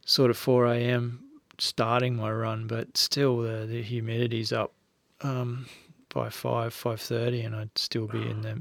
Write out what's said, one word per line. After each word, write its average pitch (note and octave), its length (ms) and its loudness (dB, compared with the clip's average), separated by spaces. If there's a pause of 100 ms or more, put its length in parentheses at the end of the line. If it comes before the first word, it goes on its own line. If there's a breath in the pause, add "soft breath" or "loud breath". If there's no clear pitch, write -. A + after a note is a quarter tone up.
sort C3 240 6
of A2+ 80 4
four B2 280 6
A A#2+ 120 2
M A#2+ 420 0 (380)
starting A#2+ 580 2
my A2 160 -2
run, A2+ 340 -2
but A2+ 300 -4
still C3+ 420 4
the, A2+ 280 -2
the A2+ 140 -4
humidity's A2+ 720 -2
up, A2+ 200 0 (480)
um, B2+ 460 -4 (460 loud breath)
by A#2 160 -2
five, A#2 460 -2
five A2+ 260 -4
thirty, A#2 420 -2
and A2+ 120 -6
I'd A2 240 -8
still A2 300 -2
be A2 200 -2
in G#2+ 140 -4
the A2 180 -6